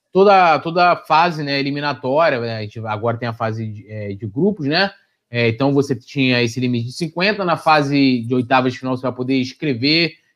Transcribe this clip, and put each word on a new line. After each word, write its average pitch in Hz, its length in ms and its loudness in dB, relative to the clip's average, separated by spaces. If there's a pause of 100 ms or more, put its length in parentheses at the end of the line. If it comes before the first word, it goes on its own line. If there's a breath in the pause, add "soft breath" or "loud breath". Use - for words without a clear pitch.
(140)
toda, 185 460 6
toda 170 360 2
fase, 160 480 2
né, 139 160 -2
eliminatória, 139 800 -2
né, 117 180 -6
a 107 40 -6
gente 107 240 -10
agora 110 320 -4
tem 120 100 -6
a 117 60 -6
fase 113 340 -6
de, 107 240 -14
é, 107 220 -10
de 101 140 -10
grupos, 147 400 -2
né? 185 240 0 (380 soft breath)
É, 120 200 0
então, 139 240 0
você 139 220 0
tinha 127 480 -2
esse 117 180 -4
limite 120 240 -2
de 127 80 -10
cinquenta. 190 500 -2
Na 165 140 0
fase 139 640 2
de 117 120 -4
oitavas 127 400 0
de - 60 -14
final, 131 160 -4
você 123 80 -10
vai 123 100 -2
poder 127 280 -2
inscrever 147 720 -2 (220 soft breath)